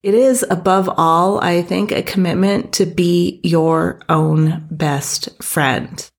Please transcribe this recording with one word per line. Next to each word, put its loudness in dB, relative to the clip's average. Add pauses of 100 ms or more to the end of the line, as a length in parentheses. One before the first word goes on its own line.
It 0
is, 4
above 2
all, 2
I 0
think, -2
a -2
commitment 0
to 2
be 0
your 0
own 0
best -6
friend. -4